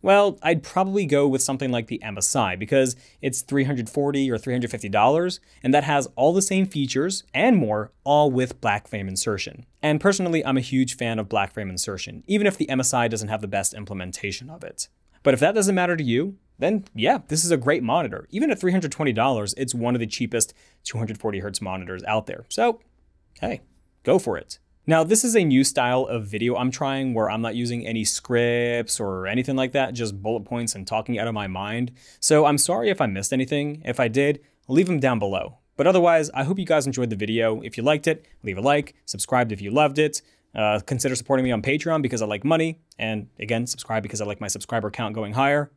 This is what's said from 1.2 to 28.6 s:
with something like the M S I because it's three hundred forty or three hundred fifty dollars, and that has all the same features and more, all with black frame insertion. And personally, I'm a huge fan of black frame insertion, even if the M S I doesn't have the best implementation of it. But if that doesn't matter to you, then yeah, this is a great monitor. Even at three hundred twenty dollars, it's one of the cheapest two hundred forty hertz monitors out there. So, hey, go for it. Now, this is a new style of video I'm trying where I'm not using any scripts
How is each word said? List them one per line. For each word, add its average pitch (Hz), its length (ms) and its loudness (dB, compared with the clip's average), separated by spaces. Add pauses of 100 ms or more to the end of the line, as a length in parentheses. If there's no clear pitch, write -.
with 131 160 2
something 135 260 -2
like 120 160 -2
the 113 160 -8
M 104 160 -10
S - 180 -2
I 101 200 2
because 127 400 2 (260)
it's 127 220 -4
three 139 220 0
hundred 123 260 -4
forty 139 400 0
or 113 80 -2
three 123 160 -4
hundred 120 160 -2
fifty 107 180 -8
dollars, 139 500 2 (220)
and 131 100 0
that 143 120 6
has 143 320 0
all 147 180 4
the 190 80 4
same 190 240 2
features 151 680 -4
and 214 260 4
more, 107 340 0 (120)
all 147 280 6
with 127 280 0
black 104 280 0
frame 98 200 -6
insertion. 95 600 -4 (160)
And 151 180 2
personally, 180 420 2
I'm 135 140 2
a 131 40 2
huge 131 360 0
fan 113 220 -2
of 101 100 -6
black 101 240 0
frame 101 160 -8
insertion, 98 560 -8
even 208 220 2
if 190 100 0
the 156 140 -4
M 131 80 0
S 127 120 0
I 120 160 2
doesn't 107 220 -4
have 110 120 -2
the 104 60 -8
best 98 280 -2
implementation 98 760 -10
of 165 140 -16
it. - 240 -12 (340)
But 135 140 6
if - 60 -2
that 185 140 4
doesn't 196 200 4
matter 180 200 2
to 156 80 -4
you, 143 340 0 (220)
then 196 340 0
yeah, 165 340 2
this 160 160 0
is 175 60 -2
a 165 80 4
great 143 240 2
monitor. 135 480 -2
Even 277 220 0
at 196 80 -2
three 185 120 0
hundred 175 200 0
twenty 147 200 0
dollars, 113 460 0
it's 127 160 -4
one 120 220 0
of 120 40 0
the 117 60 -2
cheapest 113 480 -2 (300)
two - 160 -8
hundred 107 180 -4
forty 101 220 -4
hertz 98 220 -8
monitors 92 420 -8
out 107 240 -2
there. - 200 -12
So, 233 320 0 (640)
hey, - 200 -6 (420)
go 180 160 4
for 98 180 -4
it. - 220 -14 (260)
Now, 160 180 4
this 220 220 4
is 233 100 2
a 208 80 6
new 135 200 6
style 127 400 2
of 113 240 -6
video 113 280 -2
I'm 123 140 0
trying 135 460 -4
where 110 140 0
I'm 110 120 -4
not 113 140 -4
using 120 320 -4
any 110 180 -2
scripts 120 920 0